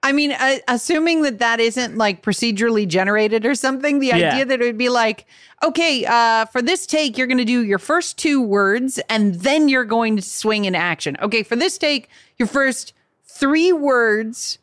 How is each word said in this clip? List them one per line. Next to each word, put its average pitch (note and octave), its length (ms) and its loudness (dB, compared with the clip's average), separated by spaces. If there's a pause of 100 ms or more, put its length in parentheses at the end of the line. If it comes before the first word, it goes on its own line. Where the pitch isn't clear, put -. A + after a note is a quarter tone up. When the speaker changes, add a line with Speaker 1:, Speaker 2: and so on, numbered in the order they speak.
Speaker 1:
I C4+ 100 0
mean, D4 200 0
uh, C4 240 0 (120)
assuming D#4 540 0
that B3+ 180 -2
that A#3 200 0
isn't, A#3 360 -2
like, G#3 260 0
procedurally G#3+ 640 0
generated G#3 580 0
or C4+ 100 2
something, C4+ 440 -2
the C4+ 100 0
Speaker 2:
Yeah. F3 240 2
Speaker 1:
idea C4 120 0
that B3+ 160 -2
it A#3+ 40 0
would A#3 140 -2
be B3 100 0
like, A3+ 380 0 (380)
Okay, D#4 400 0
uh, A3+ 400 2
for B3 160 -4
this E4+ 260 -2
take, D4+ 300 -2
you're C4 100 -2
gonna B3+ 180 0
do A#3+ 200 0
your G3 140 0
first - 400 -4
two C#4+ 240 2
words, G3+ 560 0 (100)
and G#3 280 2
then C#4 340 2
you're B3+ 160 0
going A3+ 300 0
to G3 40 -2
swing G#3+ 460 -2
in F#3 80 -2
action. E3 480 -2
Okay, G#3+ 200 -2
for A#3 140 -4
this E4 220 -2
take, D4 320 -2 (260)
your A#3 100 -2
first C4+ 460 -2 (320)
three D#4+ 480 2
words A#3 920 0